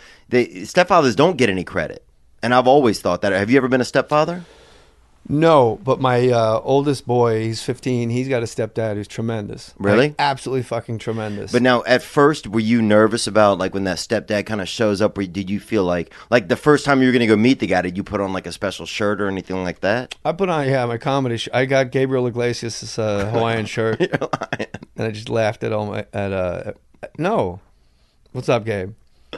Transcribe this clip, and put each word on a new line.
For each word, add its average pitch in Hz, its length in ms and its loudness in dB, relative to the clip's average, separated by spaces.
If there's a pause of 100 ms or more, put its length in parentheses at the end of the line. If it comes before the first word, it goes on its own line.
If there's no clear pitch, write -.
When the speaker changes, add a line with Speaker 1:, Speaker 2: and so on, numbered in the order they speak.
(280)
Speaker 1:
they, 120 200 2
stepfathers 147 680 2
don't 151 220 2
get 120 100 4
any 92 160 -2
credit. - 400 -6 (380)
And 117 120 0
I've 123 140 4
always 127 320 4
thought 90 220 0
that. 101 100 0
Have 98 180 0
you 135 60 6
ever 127 120 4
been 127 120 2
a 120 60 0
stepfather? 156 580 -2 (840)
Speaker 2:
No, 143 560 4
but 131 200 0
my, 127 260 2
uh, 113 340 2
oldest 139 440 0
boy, 120 380 2
he's 113 180 -6
fifteen, 120 480 -2
he's 127 180 -2
got 123 140 -2
a - 20 -4
stepdad 110 520 -4
who's 104 120 -8
tremendous. 113 720 -8
Speaker 1:
Really? 107 300 2
Speaker 2:
Like, 147 100 -8
absolutely 135 460 -2
fucking 113 340 -6
tremendous. 104 520 -6
Speaker 1:
But 120 120 2
now, 123 220 4
at 120 180 2
first, 147 440 2
were 110 140 0
you 113 220 2
nervous 107 440 4
about, 101 300 4
like, 90 160 -2
when 98 120 -4
that 92 120 -2
stepdad 104 480 -4
kinda 104 220 -6
shows 104 340 0
up? 104 160 2
Or 101 80 -2
did 92 240 -6
you 101 120 -4
feel 107 240 0
like, 87 280 -2 (160)
like, 113 200 2
the 123 80 2
first 147 280 2
time 135 160 2
you 131 80 4
were 127 60 4
gonna 120 120 2
go 110 100 6
meet 127 240 4
the 113 60 0
guy, 90 140 2
did 90 160 -6
you 95 80 -4
put 101 160 -4
on, 95 140 -4
like, 92 120 -6
a 87 60 -8
special 95 320 -6
shirt 104 340 -4
or 101 80 -2
anything 95 380 -4
like 87 160 -6
that? 117 340 -2 (120)
Speaker 2:
I 156 60 0
put 185 180 -2
on, 147 180 0
yeah, 131 160 2
my 117 140 -4
comedy 135 400 -2
sh-, - 160 -8
I 123 100 2
got 135 260 0
Gabriel 131 360 0
Iglesias' 117 720 -6
uh, 104 320 -2
Speaker 1:
<laughs> - 20 -4
Speaker 2:
Hawaiian 113 320 0
shirt. 110 360 -2
Speaker 1:
You're 175 100 0 (100)
lying. - 460 -6 (320)
Speaker 2:
And 110 80 -4
I 113 40 -4
just 107 200 -12
laughed 113 340 -2
at 113 80 -4
all 107 140 -4
my, 104 260 -8
at, 101 220 -4
uh, 90 380 -4 (440)
no. 147 440 -2 (720)
What's 127 180 -4
up, 110 160 0
Gabe? 101 260 -6 (460)